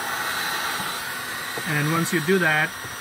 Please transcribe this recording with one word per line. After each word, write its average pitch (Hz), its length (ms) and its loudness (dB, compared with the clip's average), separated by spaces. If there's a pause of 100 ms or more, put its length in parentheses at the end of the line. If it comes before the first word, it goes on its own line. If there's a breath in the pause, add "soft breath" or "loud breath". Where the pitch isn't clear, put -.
(1700)
And 151 220 2
once 170 220 2
you 170 80 4
do 185 180 4
that, 156 320 4 (300)